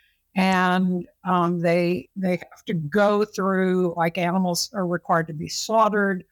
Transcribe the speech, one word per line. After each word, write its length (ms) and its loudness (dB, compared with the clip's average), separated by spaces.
And, 720 2
um, 360 0
they, 560 0
they 200 -2
have 300 -12
to 60 -4
go 540 2
through, 680 0
like, 220 -2
animals 560 -2
are 140 -4
required 400 0
to 80 -10
be 140 -8
slaughtered 840 0